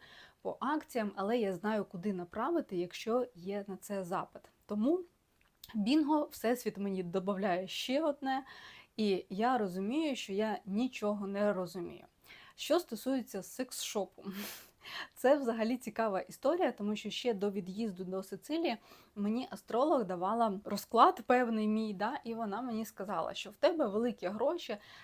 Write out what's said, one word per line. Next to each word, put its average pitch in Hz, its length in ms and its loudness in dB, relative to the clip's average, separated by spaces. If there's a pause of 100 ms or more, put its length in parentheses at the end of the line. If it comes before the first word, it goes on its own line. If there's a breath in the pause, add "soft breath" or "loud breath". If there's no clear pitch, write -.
(420 loud breath)
по - 180 -6
акціям, 247 560 -2
але 208 220 0
я 196 160 0
знаю, 208 320 -2
куди 196 280 -4
направити, 214 640 -2
якщо 226 580 -2
є 196 320 -6
на 190 100 -8
це 196 260 -6
запит. 180 380 -4 (240)
Тому 240 340 2 (760)
бінго, 294 560 4
Всесвіт 226 460 -2
мені 196 260 -2
добавляє 190 640 0
ще 262 340 0
одне, 277 420 0 (540 loud breath)
і 196 320 2
я 233 280 2
розумію, 220 580 0
що - 180 -8
я 208 320 0
нічого 208 600 -2
не 202 260 2
розумію. 175 520 -6 (500 loud breath)
Що 320 240 2
стосується 240 640 -4
секс-шопу, - 800 -6 (480 loud breath)
<laughs> - 440 -14
це 269 220 6
взагалі 226 400 0
цікава 214 440 -2
історія, 302 500 2
тому 208 240 -2
що 208 140 -6
ще 233 240 0
до 202 180 0
від'їзду 190 520 -4
до 185 200 -4
Сицилії 285 540 -2 (380 loud breath)
мені 214 360 0
астролог 262 540 2
давала 196 600 0
розклад 240 560 6
певний 233 460 4
мій, 214 260 0
да, 214 300 -2
і 226 100 -6
вона 220 280 -4
мені 226 240 -4
сказала, 185 480 -4
що - 160 -8
в - 60 -18
тебе 311 320 4
великі 214 400 0
гроші, 233 500 0 (260 loud breath)